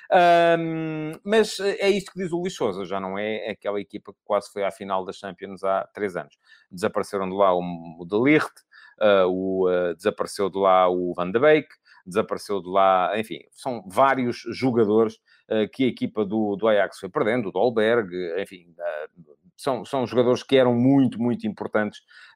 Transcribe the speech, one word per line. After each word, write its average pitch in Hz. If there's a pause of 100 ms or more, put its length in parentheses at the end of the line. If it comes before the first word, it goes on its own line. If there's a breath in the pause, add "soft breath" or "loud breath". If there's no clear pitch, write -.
(120)
Ahm, 165 (120)
mas, 214
eh, 196
é 196
isto 190
que 175
diz 185
o 170
Luís 180
Sousa, 98
já 95
não 95
é 107
aquela 101
equipa 98
que -
quase 101
foi 101
à 92
final 95
da 92
Champions 95
há 95
três 98
anos. 76 (340 soft breath)
Desapareceram 95
de 92
lá 98
o, 90 (380)
o 90
De 98
Ligt, 147 (480 loud breath)
ah, 98
o, 92
eh, 90
desapareceu 95
de 95
lá 92
o 90
Van 90
de 110
Beek, 151 (360 soft breath)
desapareceu 98
de 87
lá, 95
enfim, 87 (120)
são 120
vários 127
jogadores, 110 (300 soft breath)
eh, 107
que -
a 123
equipa 107
do, 104
do 101
Ajax 101
foi 95
perdendo, 117
o 85
Dolberg, 110 (280)
enfim, 87
eh, 78 (480)
são, 120
são 131
jogadores 120
que 135
eram 123
muito, 127
muito 113
importantes, 104 (360 loud breath)